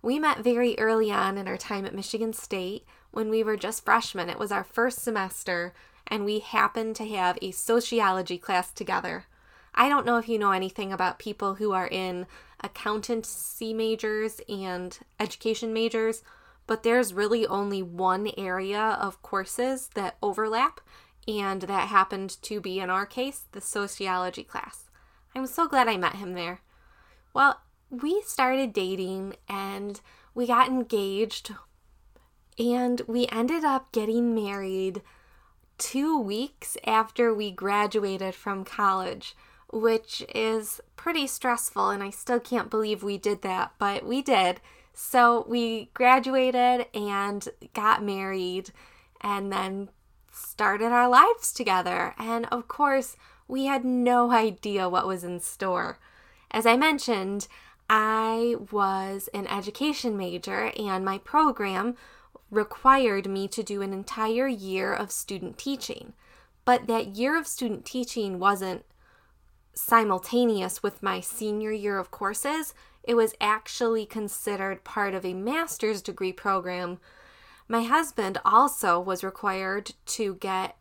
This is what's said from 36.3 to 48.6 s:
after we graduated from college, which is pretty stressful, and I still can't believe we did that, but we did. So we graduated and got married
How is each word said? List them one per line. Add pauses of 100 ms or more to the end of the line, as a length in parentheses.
after
we
graduated
from
college, (360)
which
is (140)
pretty
stressful,
and
I
still
can't
believe
we
did
that,
but
we
did. (360)
So
we
graduated
and (240)
got
married (500)